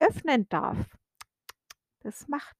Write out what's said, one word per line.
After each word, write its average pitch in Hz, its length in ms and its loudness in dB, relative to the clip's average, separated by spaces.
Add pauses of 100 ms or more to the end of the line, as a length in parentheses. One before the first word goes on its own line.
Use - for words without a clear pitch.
öffnen 277 500 4
darf. - 260 -2 (1200)
Das - 280 -14
macht 285 320 -10